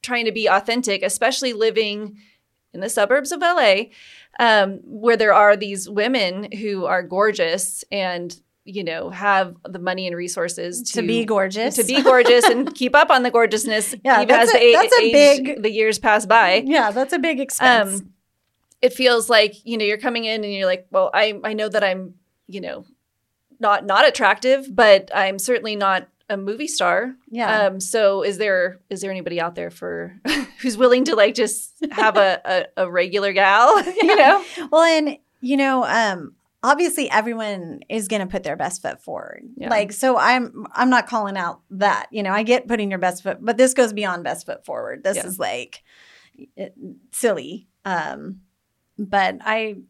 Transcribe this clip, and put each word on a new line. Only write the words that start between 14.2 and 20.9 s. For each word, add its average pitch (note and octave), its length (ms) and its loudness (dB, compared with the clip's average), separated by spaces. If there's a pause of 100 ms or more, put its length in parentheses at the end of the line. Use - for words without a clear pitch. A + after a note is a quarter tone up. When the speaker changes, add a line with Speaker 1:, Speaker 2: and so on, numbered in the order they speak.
Speaker 1:
even A3 60 -2
Speaker 2:
that's A#3 220 6
Speaker 1:
as A4+ 60 4
Speaker 2:
a, - 20 6
Speaker 1:
the A#3 80 6
a-, A#3+ 60 10 (100)
Speaker 2:
that's A#4 160 6
a A4 40 4
Speaker 1:
age, A4+ 100 2
Speaker 2:
big C#4 500 6
Speaker 1:
the A3 80 0
years A3 280 0
pass G#3+ 280 2
by. G#3+ 400 6
Speaker 2:
Yeah, C4+ 240 2
that's C4 240 -2
a E4+ 40 -2
big C#4 220 -2
expense. A3 600 2
Speaker 1:
Um, - 120 -20 (720)
it B3 100 2
feels B3 380 2
like, G#3+ 240 4 (100)
you A#3 140 -6
know, G#3+ 80 -2
you're G#3 120 0
coming A#3 280 -4
in A3 180 -4
and G3+ 80 -6
you're G3 140 -4
like, F#3 240 -2